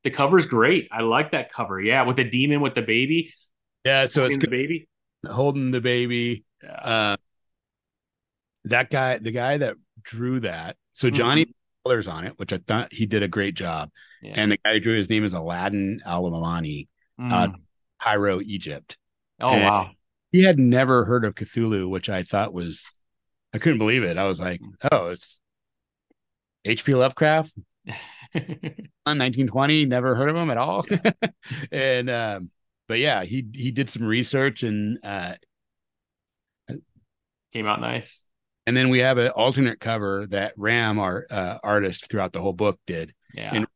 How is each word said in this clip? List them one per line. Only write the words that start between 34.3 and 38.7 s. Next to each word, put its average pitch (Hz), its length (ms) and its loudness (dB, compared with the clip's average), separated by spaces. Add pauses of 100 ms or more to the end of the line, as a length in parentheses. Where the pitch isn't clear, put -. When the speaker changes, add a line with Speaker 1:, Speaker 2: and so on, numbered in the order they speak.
Speaker 2:
and, 107 400 -2
uh, 92 300 -8 (2250)
Speaker 1:
Came 110 120 -6
out 107 160 0
nice. 120 440 -8 (400)
Speaker 2:
and 117 100 2